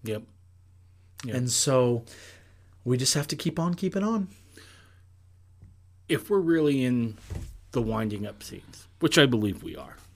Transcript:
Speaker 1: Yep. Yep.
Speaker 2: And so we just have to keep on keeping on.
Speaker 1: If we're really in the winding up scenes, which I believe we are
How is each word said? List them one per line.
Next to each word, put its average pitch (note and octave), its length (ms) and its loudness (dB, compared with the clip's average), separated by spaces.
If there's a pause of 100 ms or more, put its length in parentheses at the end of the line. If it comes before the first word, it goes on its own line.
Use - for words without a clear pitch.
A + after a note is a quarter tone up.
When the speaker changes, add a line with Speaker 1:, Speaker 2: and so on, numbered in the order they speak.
Speaker 1:
Yep. A2 200 -4 (1000)
Yep. B2 120 -6
Speaker 2:
And B2 160 -2
so B2 520 2 (800)
we B2 140 2
just C3 180 0
have D3 120 -2
to - 80 -4
keep D#3+ 240 -4
on F3 140 0
keeping F#3+ 300 -2
on. G#3+ 240 -2 (1800)
Speaker 1:
If - 220 -2
we're G3+ 100 4
really D#3 440 4
in A#2+ 340 0 (540)
the B2 100 0
winding A2 460 -2
up - 160 -14
scenes, - 440 -18 (120)
which - 180 4
I D3 80 8
believe G#2+ 380 0
we - 120 -10
are C#2 220 -18 (180)